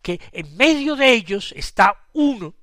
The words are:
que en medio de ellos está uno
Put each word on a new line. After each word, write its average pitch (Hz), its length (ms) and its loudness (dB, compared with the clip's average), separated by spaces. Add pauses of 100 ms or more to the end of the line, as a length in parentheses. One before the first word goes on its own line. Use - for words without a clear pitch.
que 175 200 -8 (100)
en 156 260 -16
medio 294 380 2
de 262 180 4
ellos 202 440 -4
está - 560 0
uno 262 500 -2